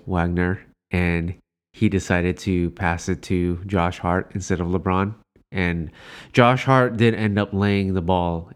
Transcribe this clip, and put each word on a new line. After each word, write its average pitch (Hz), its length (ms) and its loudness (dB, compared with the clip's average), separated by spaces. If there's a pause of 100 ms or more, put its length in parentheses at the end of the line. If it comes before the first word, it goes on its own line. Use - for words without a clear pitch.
Wagner, 90 560 0 (300)
and 87 440 0 (380)
he 110 140 0
decided 90 520 0
to 87 320 -2
pass 85 360 -4
it 90 160 -2
to 87 420 -2
Josh 90 340 0
Hart 90 340 -2
instead 92 260 -2
of 85 80 -2
LeBron. 92 460 0 (380)
And 85 400 -4 (420)
Josh 127 320 4
Hart 127 320 4
did 113 180 4
end 104 240 0
up 104 140 -2
laying 98 400 0
the 92 80 0
ball 85 540 0